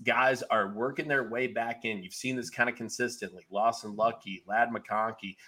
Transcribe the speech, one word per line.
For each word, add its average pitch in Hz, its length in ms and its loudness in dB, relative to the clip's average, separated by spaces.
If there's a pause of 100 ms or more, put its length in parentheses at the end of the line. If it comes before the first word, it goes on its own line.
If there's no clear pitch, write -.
Guys 127 400 4
are 101 300 2
working 139 340 -2
their 135 220 2
way 123 180 0
back 117 380 -4
in. 104 180 -4
You've 90 100 -14
seen 127 220 -4
this 123 140 -4
kinda 120 240 0
consistently. 107 760 -6
Lawson 107 460 0
Lucky, 107 500 0
Ladd 117 240 2
McConkey, 107 680 -4 (100)